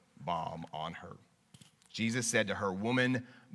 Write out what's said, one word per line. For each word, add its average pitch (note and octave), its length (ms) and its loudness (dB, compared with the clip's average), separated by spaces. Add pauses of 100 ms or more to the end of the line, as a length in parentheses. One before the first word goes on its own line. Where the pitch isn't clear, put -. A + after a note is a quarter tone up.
(200)
bomb E2 520 -4
on D#2+ 220 -6
her. - 220 -14 (720)
Jesus A2+ 380 0
said A2 220 4
to F#2+ 80 0
her, G2 160 0
"Woman, B2 540 2 (280)